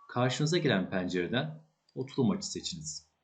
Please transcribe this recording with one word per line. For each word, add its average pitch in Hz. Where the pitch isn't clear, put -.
Karşınıza 151
gelen 98
pencereden 92
oturum 131
açı -
seçiniz. -